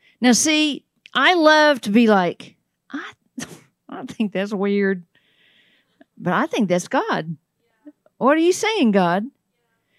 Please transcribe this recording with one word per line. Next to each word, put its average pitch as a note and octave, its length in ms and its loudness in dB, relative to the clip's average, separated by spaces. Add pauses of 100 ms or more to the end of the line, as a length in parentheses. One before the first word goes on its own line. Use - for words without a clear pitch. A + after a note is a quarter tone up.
(200)
Now, B3 140 4
see, D4+ 500 0 (300)
I D4+ 220 2
love D4+ 460 4
to - 80 -8
be A3+ 180 4
like, F#3+ 500 0 (340)
"I, - 220 -12 (260)
<laughs> - 60 -10 (420)
I E3 180 -14
think G#3+ 280 -6
that's G3+ 200 -6
weird, G3 520 -2 (1120)
but F3 160 -4
I A3+ 140 0
think C4+ 200 -2
that's F3+ 220 -2
God. G3 480 -4 (800)
What C4+ 180 0
are D#4+ 60 0
you F4 100 2
saying, G4+ 400 0
God?" F#3+ 360 0 (720)